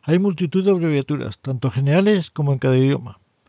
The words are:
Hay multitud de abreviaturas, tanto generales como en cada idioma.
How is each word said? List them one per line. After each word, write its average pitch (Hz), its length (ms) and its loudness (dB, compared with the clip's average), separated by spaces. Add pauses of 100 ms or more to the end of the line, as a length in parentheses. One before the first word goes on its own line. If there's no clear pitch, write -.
Hay 160 160 2
multitud 185 440 -2
de 196 80 2
abreviaturas, 147 680 -2
tanto 131 320 -4
generales 175 600 2
como 143 220 -2
en 131 60 -2
cada 131 180 2
idioma. 131 440 0 (280)